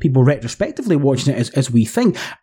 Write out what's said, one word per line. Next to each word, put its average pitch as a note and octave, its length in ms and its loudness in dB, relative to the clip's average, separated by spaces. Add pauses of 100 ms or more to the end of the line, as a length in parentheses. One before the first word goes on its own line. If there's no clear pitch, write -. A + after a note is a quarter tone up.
people C3 240 2
retrospectively D3+ 720 -2
watching C#3 360 0
it - 60 -4
as, A#2+ 120 -4
as B2+ 200 -2
we A#2 140 4
think. A3+ 320 0 (260)